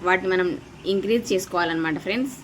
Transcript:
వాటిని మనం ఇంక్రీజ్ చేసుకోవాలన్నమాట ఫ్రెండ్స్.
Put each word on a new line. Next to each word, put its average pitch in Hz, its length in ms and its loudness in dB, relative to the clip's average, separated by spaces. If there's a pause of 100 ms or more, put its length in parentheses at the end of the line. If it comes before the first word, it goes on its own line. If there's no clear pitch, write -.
వాటిని 185 260 2
మనం 185 140 2 (460)
ఇంక్రీజ్ 220 380 2
చేసుకోవాలన్నమాట 165 720 0
ఫ్రెండ్స్. 254 380 -2